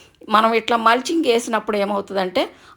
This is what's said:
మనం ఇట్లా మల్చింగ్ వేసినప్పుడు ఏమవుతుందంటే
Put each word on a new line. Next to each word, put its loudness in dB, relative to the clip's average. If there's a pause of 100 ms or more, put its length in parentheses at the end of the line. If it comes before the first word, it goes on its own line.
(280)
మనం 2
ఇట్లా 0
మల్చింగ్ 2
వేసినప్పుడు 0
ఏమవుతుందంటే -4 (280)